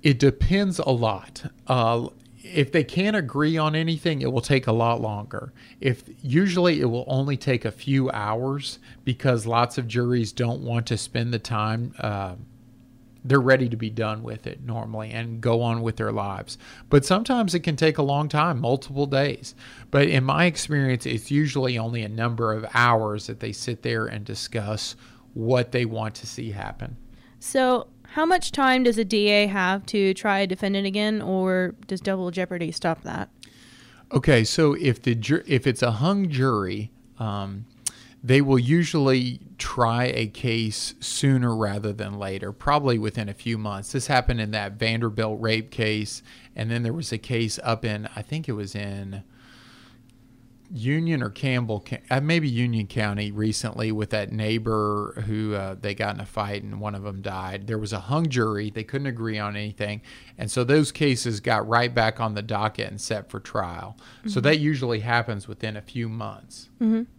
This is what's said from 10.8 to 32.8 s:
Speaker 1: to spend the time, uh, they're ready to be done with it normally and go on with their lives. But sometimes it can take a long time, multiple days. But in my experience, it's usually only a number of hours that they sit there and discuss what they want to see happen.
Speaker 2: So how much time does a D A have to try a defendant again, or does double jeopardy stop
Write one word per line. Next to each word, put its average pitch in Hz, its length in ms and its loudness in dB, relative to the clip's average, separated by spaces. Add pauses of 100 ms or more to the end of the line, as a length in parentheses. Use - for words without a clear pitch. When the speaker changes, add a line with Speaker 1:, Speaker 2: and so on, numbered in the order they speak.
Speaker 1:
to 110 100 0
spend 117 360 -4
the 113 60 -2
time, 113 600 -2
uh, 98 360 -4 (880)
they're 131 180 4
ready 131 280 6
to 117 60 -2
be 113 140 -6
done 110 320 -2
with 113 240 -10
it 131 180 -10
normally 110 460 -6
and 117 320 -8
go 117 220 4
on 117 180 0
with 113 160 -2
their 110 140 -2
lives. 101 480 -6 (300)
But 139 140 8
sometimes 220 520 2
it 165 60 2
can 156 140 0
take 160 220 4
a 147 60 2
long 143 260 2
time, 151 320 2
multiple 135 460 0
days. 139 480 -2 (340)
But 143 180 6
in 131 160 4
my 151 220 4
experience, 139 640 0
it's 117 240 -4
usually 135 480 2
only 117 240 -4
a 104 60 -6
number 113 440 0
of 110 220 -4
hours 113 500 4
that 113 140 -10
they 110 120 -6
sit 113 300 -6
there 113 240 -2
and 110 180 -8
discuss 107 720 -6 (380)
what 120 380 0
they 123 140 0
want 110 300 -4
to - 120 -14
see 113 240 -10
happen. 101 440 -10 (440)
Speaker 2:
So 254 480 2 (160)
how 311 220 0
much 349 260 2
time 262 320 4
does 233 140 4
a 226 60 2
D 208 260 4
A 208 180 6
have 190 400 0
to 196 260 4
try 196 260 0
a 196 80 2
defendant 196 400 0
again, 208 340 0
or 185 540 0 (120)
does 190 120 -4
double 185 320 -2
jeopardy 175 400 -4
stop 165 300 -2